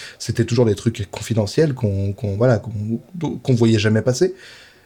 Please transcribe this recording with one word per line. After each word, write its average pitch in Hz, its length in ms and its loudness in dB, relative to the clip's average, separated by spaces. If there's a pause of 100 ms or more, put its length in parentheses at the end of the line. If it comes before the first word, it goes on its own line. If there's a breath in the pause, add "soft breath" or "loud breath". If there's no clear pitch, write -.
(180 loud breath)
c'était - 280 -2
toujours 120 180 2
des 107 100 4
trucs - 360 -2
confidentiels 117 640 0
qu'on, 98 400 -2
qu'on, 98 240 -6
voilà, 117 200 4
qu'on, 107 400 -4 (440)
qu'on 131 120 2
voyait 113 240 4
jamais 107 220 2
passer. 131 340 0 (520 loud breath)